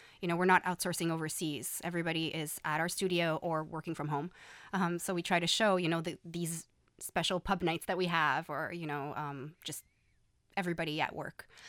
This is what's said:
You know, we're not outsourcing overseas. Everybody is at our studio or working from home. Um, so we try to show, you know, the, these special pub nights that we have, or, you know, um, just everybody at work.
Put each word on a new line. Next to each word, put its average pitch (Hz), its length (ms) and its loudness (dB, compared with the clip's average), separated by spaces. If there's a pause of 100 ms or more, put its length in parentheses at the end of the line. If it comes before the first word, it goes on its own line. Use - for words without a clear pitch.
(200)
You 180 80 -2
know, 170 80 2
we're 180 100 4
not 185 180 8
outsourcing 175 460 0
overseas. 156 760 -4
Everybody 165 420 0
is 156 380 -4
at 156 160 0
our 170 80 0
studio 170 540 0
or 160 200 0
working 160 320 -6
from 147 140 -4
home. 151 220 -2 (420)
Um, 175 260 0
so 190 160 -2
we 175 80 0
try 175 160 4
to 170 80 2
show, 202 300 6
you 180 120 2
know, 165 120 2
the, 165 240 -4
these 170 420 -4 (320)
special 175 420 -2
pub 190 220 0
nights 170 240 0
that 185 100 0
we 185 100 2
have, 160 440 2
or, 147 240 -4
you 170 120 -6
know, 147 300 -4
um, 143 360 -6 (120)
just - 200 -8 (720)
everybody 165 440 -2
at - 140 0
work. - 320 -10 (220)